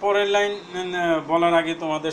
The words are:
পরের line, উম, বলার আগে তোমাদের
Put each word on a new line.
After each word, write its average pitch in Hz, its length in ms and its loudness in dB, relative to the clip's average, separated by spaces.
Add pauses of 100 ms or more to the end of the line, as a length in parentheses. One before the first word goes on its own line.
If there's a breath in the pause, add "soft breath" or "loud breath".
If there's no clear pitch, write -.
পরের 202 320 2
line, 202 200 2
উম, 196 80 -12 (680)
বলার 170 300 4
আগে 165 120 -4 (100)
তোমাদের 156 300 -2